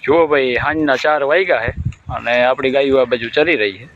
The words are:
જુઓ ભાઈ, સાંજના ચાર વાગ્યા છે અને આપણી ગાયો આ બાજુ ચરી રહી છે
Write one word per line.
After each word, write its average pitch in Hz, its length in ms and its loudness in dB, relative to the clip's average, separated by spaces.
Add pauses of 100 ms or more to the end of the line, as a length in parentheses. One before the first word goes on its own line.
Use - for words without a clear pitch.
જુઓ 160 220 4
ભાઈ, 135 280 0
સાંજના 143 420 0
ચાર 151 260 0
વાગ્યા 147 440 0
છે 123 40 -4 (420)
અને 120 320 0
આપણી 131 260 0
ગાયો 135 280 2
આ 127 60 4
બાજુ 117 240 -4
ચરી 156 280 0
રહી 104 160 -2
છે 101 120 -16 (120)